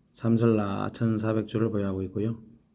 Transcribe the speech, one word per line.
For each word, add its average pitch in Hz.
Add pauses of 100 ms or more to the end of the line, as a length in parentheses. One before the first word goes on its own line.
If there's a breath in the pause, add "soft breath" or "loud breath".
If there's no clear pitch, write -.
(100)
삼슬라 110
천사백 110
주를 110
보유하고 98
있고요. 107 (320)